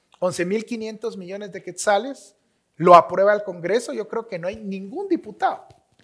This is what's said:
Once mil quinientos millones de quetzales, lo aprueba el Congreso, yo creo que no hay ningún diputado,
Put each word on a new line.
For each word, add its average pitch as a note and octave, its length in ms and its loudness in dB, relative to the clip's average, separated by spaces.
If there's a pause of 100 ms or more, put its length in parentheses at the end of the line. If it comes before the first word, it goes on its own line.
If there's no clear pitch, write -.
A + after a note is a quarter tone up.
(200)
Once F3+ 240 -2
mil G#3 200 -2
quinientos A3 520 -10
millones G3 360 -12
de F#3 100 -14
quetzales, G#3 720 -2 (420)
lo F3 180 8
aprueba F3+ 380 6
el G#3 120 0
Congreso, F#3+ 480 -4
yo A3 160 -8
creo A3+ 180 -8
que F#3 120 -10
no E3+ 100 -8
hay G#3+ 80 -8
ningún G#3 520 -10
diputado, E4 580 -4 (380)